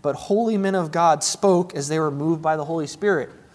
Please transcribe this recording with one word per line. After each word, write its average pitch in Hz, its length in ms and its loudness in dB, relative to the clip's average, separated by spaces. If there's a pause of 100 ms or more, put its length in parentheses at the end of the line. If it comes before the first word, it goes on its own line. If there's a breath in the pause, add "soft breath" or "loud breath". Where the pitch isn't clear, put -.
but 143 120 0
holy 220 420 0
men 196 200 0
of 160 160 -2
God 165 320 4
spoke 175 500 2
as 143 140 -6
they 156 100 0
were 156 140 0
moved 156 300 -2
by 156 140 2
the 151 80 -4
Holy 160 220 -4
Spirit." 185 440 -2 (240 soft breath)